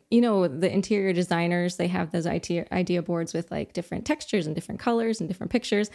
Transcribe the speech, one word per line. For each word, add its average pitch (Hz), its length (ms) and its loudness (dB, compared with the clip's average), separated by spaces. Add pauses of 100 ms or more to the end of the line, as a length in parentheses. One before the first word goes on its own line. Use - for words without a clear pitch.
You 233 120 6
know, 208 260 4
the 160 240 0
interior 190 420 2
designers, 175 640 2
they 175 100 0
have 175 240 -2
those 170 140 0
idea, 170 460 -2
idea 180 300 0
boards 170 320 -4
with, 170 180 -6
like, - 220 -6
different 175 320 -6
textures 220 420 -2
and 156 80 -4
different - 260 -8
colors 226 400 0
and 165 80 -4
different - 220 -8
pictures. 208 440 0